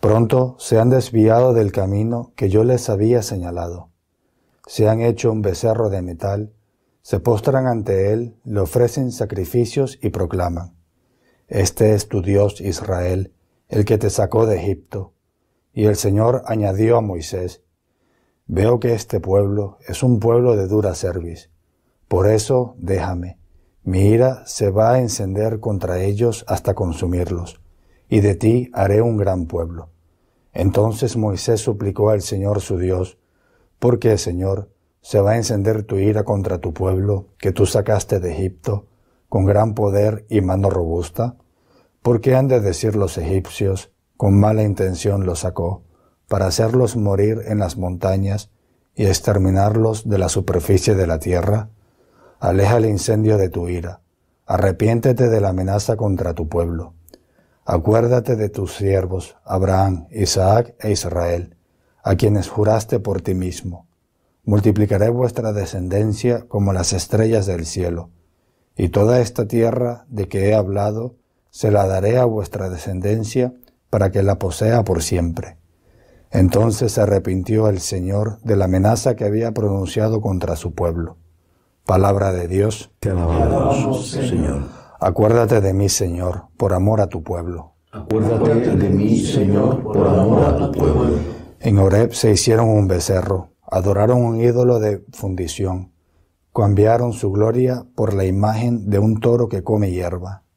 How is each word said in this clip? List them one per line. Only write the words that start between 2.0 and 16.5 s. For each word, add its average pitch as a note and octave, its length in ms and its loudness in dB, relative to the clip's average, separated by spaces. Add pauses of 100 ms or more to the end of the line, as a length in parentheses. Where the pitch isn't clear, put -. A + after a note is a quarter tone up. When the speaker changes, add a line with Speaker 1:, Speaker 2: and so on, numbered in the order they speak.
Speaker 1:
que G2+ 140 0
yo G#2+ 120 4
les B2 280 0
había A2 320 2
señalado. E2+ 680 -8 (800)
Se - 200 0
han A2 140 2
hecho A#2 320 0
un A2 80 -4
becerro A2 480 0
de F#2+ 140 -4
metal, G2 500 -6 (480)
se - 200 -4
postran C3 460 0
ante G#2+ 460 0
él, A#2 320 -4
le G#2 160 -4
ofrecen B2 520 0
sacrificios A2+ 920 -4
y G#2+ 80 -2
proclaman: E2+ 680 -4 (720)
'Este G#2+ 460 2
es G2+ 140 -2
tu G#2 120 -2
Dios G2 400 0
Israel, F#2 720 -2 (380)
el G#2 160 2
que A2 100 4
te - 140 0
sacó A2+ 340 0
de G#2+ 120 2
Egipto.'". F#2 580 -6 (580)
Y G#2+ 140 0
el G#2 100 4
Señor A2 480 2
añadió A2 540 0